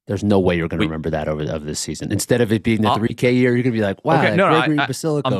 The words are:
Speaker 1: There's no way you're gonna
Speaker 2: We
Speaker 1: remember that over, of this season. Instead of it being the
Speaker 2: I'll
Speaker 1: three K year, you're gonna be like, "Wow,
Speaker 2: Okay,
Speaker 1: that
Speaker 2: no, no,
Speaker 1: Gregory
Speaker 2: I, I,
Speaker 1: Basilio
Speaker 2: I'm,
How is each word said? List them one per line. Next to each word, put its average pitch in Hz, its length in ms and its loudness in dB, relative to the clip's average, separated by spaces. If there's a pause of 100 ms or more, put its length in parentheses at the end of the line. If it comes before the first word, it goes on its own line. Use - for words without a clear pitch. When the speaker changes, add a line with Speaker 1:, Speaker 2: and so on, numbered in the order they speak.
Speaker 1:
There's 101 160 -4
no 101 160 4
way 90 180 2
you're 82 100 -2
gonna 80 120 -4
Speaker 2:
We 80 80 0
Speaker 1:
remember 80 240 -6
that 76 160 -4
over, 76 160 -4
of 76 220 -6
this 73 140 -8
season. - 320 -8
Instead 120 300 2
of 107 100 2
it 113 120 0
being 110 180 0
the 110 60 2
Speaker 2:
I'll 123 100 0
Speaker 1:
three 117 160 -2
K 123 180 0
year, 123 220 4
you're 120 80 2
gonna 123 100 0
be 110 100 -2
like, 98 220 -2
"Wow, 160 140 2
Speaker 2:
Okay, 120 140 2
Speaker 1:
that - 40 0
Speaker 2:
no, 180 140 2
no, 127 80 4
Speaker 1:
Gregory 147 220 0
Speaker 2:
I, 143 40 2
I, - 40 -2
Speaker 1:
Basilio 147 360 -2
Speaker 2:
I'm, 131 160 0